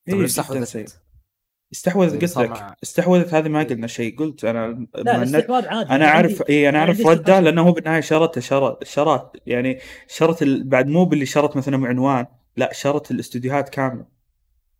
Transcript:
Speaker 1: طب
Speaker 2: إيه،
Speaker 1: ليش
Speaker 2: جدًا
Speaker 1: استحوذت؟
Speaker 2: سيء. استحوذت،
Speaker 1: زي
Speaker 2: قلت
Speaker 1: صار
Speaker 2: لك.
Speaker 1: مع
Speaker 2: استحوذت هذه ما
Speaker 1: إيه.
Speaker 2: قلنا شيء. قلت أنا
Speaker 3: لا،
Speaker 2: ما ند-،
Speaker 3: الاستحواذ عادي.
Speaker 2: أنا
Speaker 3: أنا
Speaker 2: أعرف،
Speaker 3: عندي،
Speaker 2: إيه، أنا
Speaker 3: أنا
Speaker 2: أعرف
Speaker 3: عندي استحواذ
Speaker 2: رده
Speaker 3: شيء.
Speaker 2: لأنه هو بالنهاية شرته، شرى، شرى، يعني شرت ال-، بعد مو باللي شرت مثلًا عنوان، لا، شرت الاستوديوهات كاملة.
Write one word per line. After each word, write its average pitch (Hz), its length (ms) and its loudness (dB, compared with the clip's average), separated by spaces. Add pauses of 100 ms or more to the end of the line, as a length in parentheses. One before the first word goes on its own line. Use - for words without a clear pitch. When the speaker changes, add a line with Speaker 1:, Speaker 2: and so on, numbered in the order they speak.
Speaker 1:
طب 180 60 -4
Speaker 2:
إيه، 196 80 0
Speaker 1:
ليش 123 120 0
Speaker 2:
جدًا 147 80 -2
Speaker 1:
استحوذت؟ 131 220 -6
Speaker 2:
سيء. 113 220 -10 (880)
استحوذت، 180 380 0
Speaker 1:
زي 143 60 -4
Speaker 2:
قلت 170 120 -2
Speaker 1:
صار 123 140 -2
Speaker 2:
لك. 113 60 0
Speaker 1:
مع 107 340 -14
Speaker 2:
استحوذت 175 500 0
هذه 156 160 0
ما 151 120 0
Speaker 1:
إيه. 151 60 -2
Speaker 2:
قلنا 117 200 -6
شيء. 117 320 -8
قلت 151 260 -6
أنا 117 500 -6
Speaker 3:
لا، 123 220 0
Speaker 2:
ما 123 80 0
ند-، 135 100 -2
Speaker 3:
الاستحواذ 233 320 0
عادي. 208 220 -6
Speaker 2:
أنا 135 60 2
Speaker 3:
أنا 151 100 4
Speaker 2:
أعرف، 170 260 6
Speaker 3:
عندي، 185 180 -4
Speaker 2:
إيه، 147 200 4
أنا - 0 -
Speaker 3:
أنا 151 100 2
Speaker 2:
أعرف 165 100 2
Speaker 3:
عندي 202 120 0
استحواذ 165 180 6
Speaker 2:
رده 180 140 4
Speaker 3:
شيء. 190 100 6
Speaker 2:
لأنه 165 180 4
هو 175 100 6
بالنهاية 160 300 0
شرته، 156 400 0
شرى، 135 420 0
شرى، 143 480 -2 (140)
يعني 127 340 -4 (280)
شرت 165 360 0
ال-، 135 200 0
بعد 131 240 2
مو 170 180 2
باللي 151 200 0
شرت 147 320 0
مثلًا 135 300 -2
عنوان، 127 380 0 (320)
لا، 127 160 -2
شرت 147 380 -4
الاستوديوهات 135 580 -4
كاملة. 127 360 -6 (720)